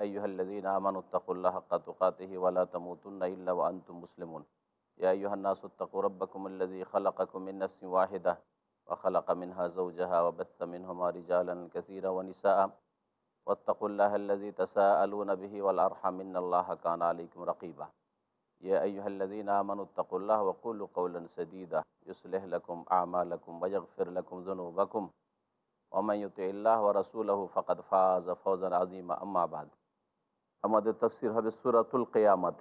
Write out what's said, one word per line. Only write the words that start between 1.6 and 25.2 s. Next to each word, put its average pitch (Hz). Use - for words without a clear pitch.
تقاته 92
ولا 90
تموتن 90
إلا 90
وأنتم 87
مسلمون. 82
يا 92
أيها 98
الناس 98
اتقوا 95
ربكم 95
الذي 92
خلقكم 95
من 98
نفس 95
واحدة 92
وخلق 90
منها 90
زوجها 90
وبث 85
منهما 87
رجالا 87
كثيرا 95
ونساء 95
واتقوا 104
الله 101
الذي 101
تساءلون 98
به 98
والأرحام 92
إن 95
الله 90
كان 85
عليكم 85
رقيبا. 80
يا 95
أيها 101
الذين 98
آمنوا 101
اتقوا 92
الله 107
وقولوا 101
قولا 87
سديدا 85
يصلح 92
لكم 85
أعمالكم 87
ويغفر 95
لكم 90
ذنوبكم 95